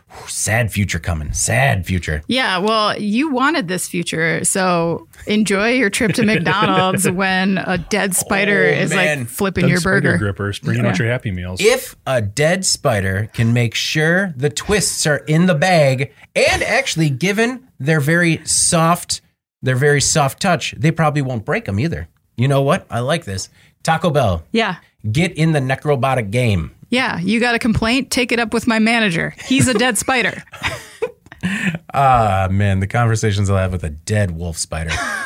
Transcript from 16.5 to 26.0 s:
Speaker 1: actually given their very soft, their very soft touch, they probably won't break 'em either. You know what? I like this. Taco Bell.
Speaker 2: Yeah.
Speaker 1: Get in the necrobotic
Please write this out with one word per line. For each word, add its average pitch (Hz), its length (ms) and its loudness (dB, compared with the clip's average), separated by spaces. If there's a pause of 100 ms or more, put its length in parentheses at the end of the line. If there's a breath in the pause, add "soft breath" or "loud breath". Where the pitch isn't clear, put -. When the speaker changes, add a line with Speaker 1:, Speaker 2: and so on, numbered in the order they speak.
Speaker 1:
actually 175 480 0
given 202 580 -2 (100)
their 156 220 2
very 165 460 2
soft, - 720 0 (400)
their 127 160 0
very 143 240 4
soft 139 400 0
touch, 170 380 0
they 139 120 4
probably 151 300 0
won't 127 240 -4
break 214 240 -4
'em 98 100 0
either. 95 300 -4 (300)
You 123 100 2
know 139 140 4
what? 160 260 0
I 113 120 -4
like 143 260 -2
this. 95 240 -8 (320 soft breath)
Taco 160 280 0
Bell. 110 320 2 (100)
Speaker 2:
Yeah. 214 240 0 (360 soft breath)
Speaker 1:
Get 170 200 0
in 160 200 2
the 147 80 2
necrobotic 131 680 0